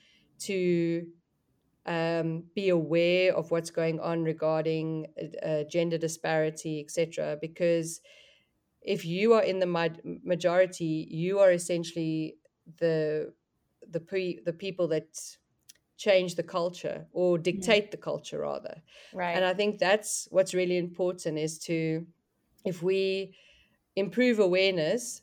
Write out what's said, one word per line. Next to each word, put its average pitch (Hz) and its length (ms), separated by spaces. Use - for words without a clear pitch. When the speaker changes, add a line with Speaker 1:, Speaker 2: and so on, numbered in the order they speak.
Speaker 1:
to, 175 680
um, 165 580
be 196 140
aware 175 640
of 160 160
what's 165 180
going 165 300
on 165 240
regarding, 160 840
uh, - 240
uh, 156 200
gender 170 340
disparity, 160 800
et 147 100
cetera. 160 500
Because 165 640
if - 240
you 190 280
are 220 100
in 190 160
the 180 80
mi-, 170 560
majority, 175 840
you 180 300
are 190 120
essentially 170 840
the, 156 540
the 165 120
pre-, 180 440
the 170 100
people 180 340
that - 500
change 185 380
the 170 80
culture 170 720
or 180 240
Speaker 2:
Mm. 165 60
Speaker 1:
dictate 202 480
the - 60
culture, - 420
rather. - 420
Speaker 2:
Right. 175 220
Speaker 1:
And 185 100
I 185 80
think 208 260
that's 202 520
what's 185 220
really 180 240
important, 175 600
is 160 220
to, 160 480
if 180 160
we 190 540
improve 220 440
awareness, 185 840